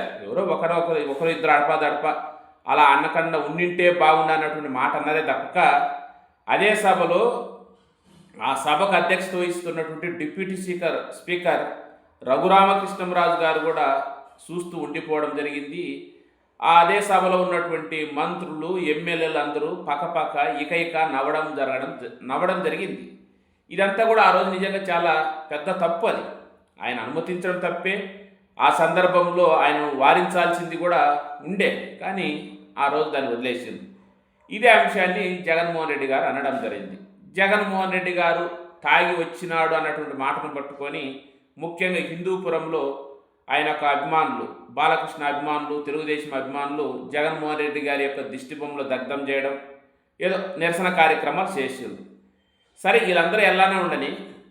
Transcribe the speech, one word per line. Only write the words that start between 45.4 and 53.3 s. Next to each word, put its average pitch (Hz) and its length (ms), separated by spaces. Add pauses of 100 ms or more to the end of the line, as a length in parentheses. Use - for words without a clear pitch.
తెలుగుదేశం 151 520
అభిమానులు 135 760
జగన్మోహన్ 151 460
రెడ్డి 147 220
గారి 143 240
యొక్క 143 160
దిష్టిబొమ్మలు 143 600
దగ్ధం 131 460
చేయడం, 135 300 (640)
ఏదో 180 160 (220)
నిరసన 170 300
కార్యక్రమాలు 160 720
చేసింది. 127 420 (800)
సరే, 208 160
వీళ్ళందరూ 185 420